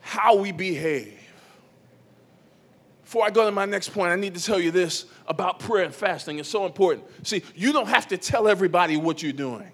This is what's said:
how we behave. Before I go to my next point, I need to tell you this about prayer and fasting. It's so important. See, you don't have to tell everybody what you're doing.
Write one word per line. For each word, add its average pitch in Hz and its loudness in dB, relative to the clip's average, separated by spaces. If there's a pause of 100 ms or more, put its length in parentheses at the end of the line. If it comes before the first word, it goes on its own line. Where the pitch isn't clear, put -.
how 220 4
we 202 0
behave. 160 -4 (1800)
Before 226 0
I 214 2
go 220 6
to 214 2
my 196 0
next 202 -4
point, 185 0
I 175 2
need 196 -4
to 175 -8
tell 208 0
you 170 2
this 170 0 (220)
about 180 -2
prayer 196 0
and 147 -10
fasting. 160 -4
It's 147 -10
so 202 -2
important. 165 2 (200)
See, 208 -2 (140)
you 226 0
don't 254 2
have 233 0
to 185 -2
tell 220 0
everybody 175 2
what 160 -2
you're 147 -4
doing. 117 -8